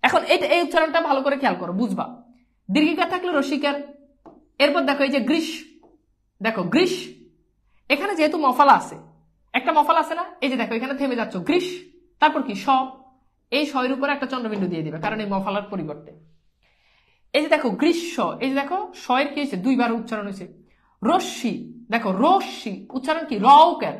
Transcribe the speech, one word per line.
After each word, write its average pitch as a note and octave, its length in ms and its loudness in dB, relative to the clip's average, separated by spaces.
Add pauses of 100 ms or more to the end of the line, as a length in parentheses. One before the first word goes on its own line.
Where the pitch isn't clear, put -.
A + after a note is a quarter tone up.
এখন F4 140 4 (120)
এটা, F4+ 120 2 (100)
এই F4 100 4
উচ্চারণটা D#4+ 340 0 (100)
ভালো C#4 160 2
করে C#4 160 2
খেয়াল G#3+ 200 0
করো, F3 120 -8
বুঝবা। G3 320 -2 (640)
দীর্ঘিকার D#4 440 2
থাকলে F4+ 180 -4
রসিকার, C#4+ 440 0 (880)
এরপর D4 260 4
দেখো C#4+ 180 0
এই C#4 80 0
যে C#4 140 2
গ্রীষ, D#4+ 200 0 (920)
দেখো, A3 200 -2 (120)
গ্রীষ, F4+ 200 4 (960)
এখানে D#4 300 0
যেহেতু D#4 260 2
মফালা C#4 360 6
আছে, - 160 -12 (560)
একটা - 240 -2
মফালা D4+ 260 4
আছে E4+ 160 -4
না? F4 60 -4 (180)
এই C#4+ 80 0
যে B3+ 100 -4
দেখো, G#3+ 180 -4
এখানে C4 200 -6
থেমে C#4 200 -2
যাচ্ছ, G#3+ 160 -6 (120)
গ্রীষ, F4 200 0 (540)
তারপর D4+ 260 2
কি? G#3+ 60 -8 (120)
স, - 20 -4 (840)
এই C#4 200 0
স - 20 -14 (120)
এর B3+ 120 -2
উপরে C#4 180 -2
একটা C#4 160 -8
চন্দ্রবিন্দু G#3+ 400 -4
দিয়ে E3 140 -4
দিবে, D#3 200 -8
কারণ G#3+ 180 -4
এই G#3 100 -6
মফালার G3 400 -4
পরিবর্তে। D3+ 380 -10 (1200)
এই C#4 100 4
যে D#4 120 -2
দেখো, D4 140 2 (120)
গ্রীষ্ম, E4+ 360 2 (260)
এই A#3+ 80 -2
যে C4+ 100 -2
দেখো, C#4 160 -4 (260)
স - 20 -18 (160)
এর D4 120 0
কি - 80 -6
হয়েছে? C4+ 240 -4
দুইবার B3+ 240 2 (100)
উচ্চারণ A3 300 -6
হয়েছে। F#3+ 160 -12 (560)
রশ্মি, B3+ 520 0 (400)
দেখো, A3+ 160 -2 (160)
রশ্মি, F#4 480 2 (240)
উচ্চারণ D#4 320 -2
কি? A#3+ 60 -4 (120)
র - 20 6 (220)
উকার। A3 280 -4